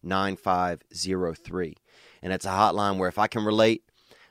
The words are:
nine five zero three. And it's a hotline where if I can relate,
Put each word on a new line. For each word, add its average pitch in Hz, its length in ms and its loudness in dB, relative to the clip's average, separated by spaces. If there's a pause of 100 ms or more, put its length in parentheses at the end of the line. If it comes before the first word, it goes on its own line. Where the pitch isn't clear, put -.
nine 95 340 -2
five 90 460 -2 (100)
zero 90 440 -4
three. 85 400 -8 (480)
And 92 100 -4
it's 92 120 -6
a 95 40 -6
hotline 98 480 2
where 92 120 0
if 87 100 -4
I 107 80 2
can 110 180 -4
relate, 110 380 4 (480)